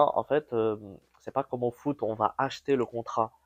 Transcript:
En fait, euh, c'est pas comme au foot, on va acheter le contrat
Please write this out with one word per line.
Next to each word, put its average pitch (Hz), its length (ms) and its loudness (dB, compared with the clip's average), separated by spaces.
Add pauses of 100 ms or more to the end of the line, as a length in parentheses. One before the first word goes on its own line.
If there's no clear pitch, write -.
(160)
En 113 80 0
fait, 143 300 -2
euh, 110 240 0 (420)
c'est - 120 -14
pas 135 120 0
comme 123 200 -6
au 120 80 0
foot, - 320 -6
on 110 100 -2
va 107 240 0
acheter 135 380 -2
le 120 100 2
contrat 113 480 -4 (120)